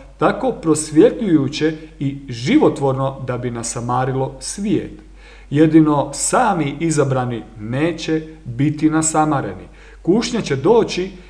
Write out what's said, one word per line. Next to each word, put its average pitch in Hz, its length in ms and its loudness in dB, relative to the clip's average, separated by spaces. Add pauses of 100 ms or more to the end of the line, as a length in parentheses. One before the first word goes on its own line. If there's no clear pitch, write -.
(180)
tako 202 340 0
prosvjetljujuće 156 1200 2 (260)
i 139 200 -4 (100)
životvorno 135 1000 0
da 123 120 -4
bi 123 120 -4
nasamarilo 127 880 -4
svijet. 190 520 -4 (580)
Jedino 151 640 4
sami 180 680 0
izabrani 131 600 0 (180)
neće 156 600 -2 (220)
biti 147 460 0
nasamareni. 147 800 -2 (340)
Kušnja 220 380 0
će 143 160 -2
doći 185 540 2 (200)